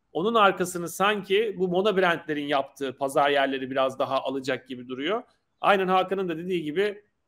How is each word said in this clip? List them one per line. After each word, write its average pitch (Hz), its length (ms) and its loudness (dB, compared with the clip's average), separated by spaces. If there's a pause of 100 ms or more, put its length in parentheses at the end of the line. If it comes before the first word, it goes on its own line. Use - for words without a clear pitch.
(120)
Onun 196 220 0
arkasını 190 560 0
sanki 202 680 0
bu 185 100 -2
moda 185 300 2
brandlerin 151 480 0
yaptığı 139 520 -2
pazar 143 320 2
yerleri 135 420 2
biraz 131 280 0
daha 131 240 0
alacak 135 440 -4
gibi 123 200 -14
duruyor. 151 360 -4 (380)
Aynen 190 260 4
Hakan'ın 185 420 0
da 160 80 -4
dediği 175 260 -4
gibi, 196 400 -2 (240)